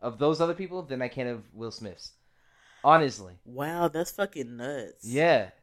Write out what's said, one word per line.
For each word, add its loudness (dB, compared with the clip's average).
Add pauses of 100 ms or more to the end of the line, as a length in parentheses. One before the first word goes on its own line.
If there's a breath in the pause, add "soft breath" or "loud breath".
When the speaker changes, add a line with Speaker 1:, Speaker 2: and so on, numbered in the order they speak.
Speaker 1:
of -6
those 4
other 4
people -8
than -8
I -2
can -6
of -8 (100)
Will -10
Smith's. -14 (720 soft breath)
Honestly. 4 (100)
Speaker 2:
Wow, -2
that's 0
fucking -6
nuts. -10
Speaker 1:
Yeah, 4 (120)